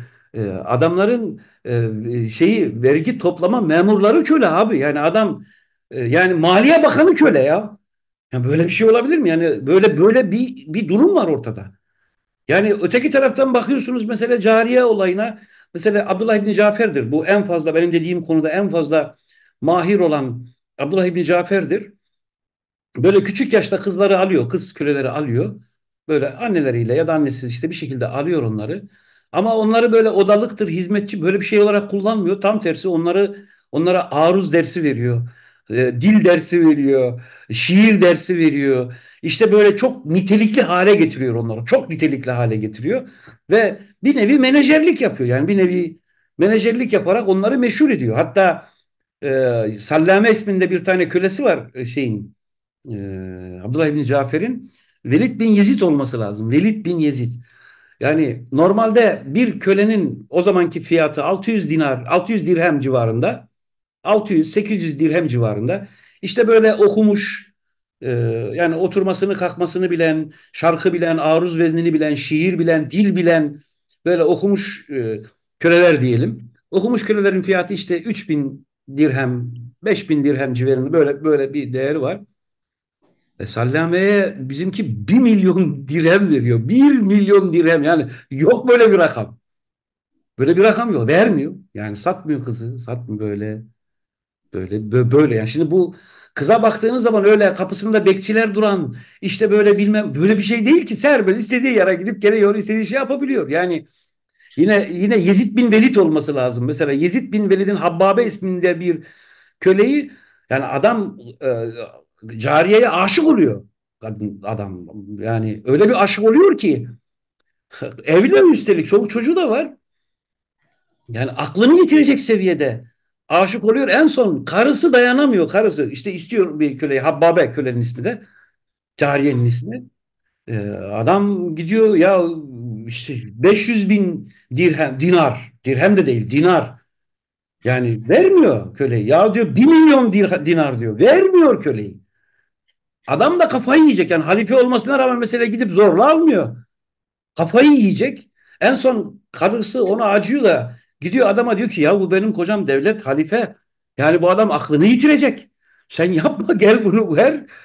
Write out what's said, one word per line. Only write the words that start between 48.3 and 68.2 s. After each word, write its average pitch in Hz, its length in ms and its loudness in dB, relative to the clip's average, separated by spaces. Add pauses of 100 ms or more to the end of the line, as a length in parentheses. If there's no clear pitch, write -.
e, 143 60 -4 (500)
Sallame 190 520 2
isminde 196 400 -2
bir 175 120 -2
tane 180 240 0
kölesi 190 360 -2
var, 160 300 -2
e, 127 120 -10
şeyin, 117 500 -6 (560)
e, 110 40 -10 (680)
Abdullah 147 240 -2
İbni 147 180 -2
Cafer'in. 143 640 -4 (340)
Velid 170 340 0
bin 226 100 0
Yezid 208 320 4
olması 139 380 0
lazım. 107 320 -6
Velid 208 340 0
bin 175 140 -4
Yezid. 131 420 -4 (580)
Yani 147 520 -2
normalde 208 720 2
bir 202 340 -2
kölenin 196 720 0
o 175 140 0
zamanki 175 380 0
fiyatı 156 420 -2
altı 190 280 -4
yüz 190 180 -4
dinar, 139 400 -2
altı 180 220 -2
yüz 180 160 -4
dirhem 165 320 0
civarında. 127 680 -2 (540)
Altı 208 300 -2
yüz, 156 180 0
sekiz 208 320 -2
yüz 147 160 -6
dirhem 160 280 0
civarında. 120 600 -4 (340)
İşte 214 260 0
böyle 220 260 4
okumuş, 208 800 0 (480)
e, 127 100 -6 (420)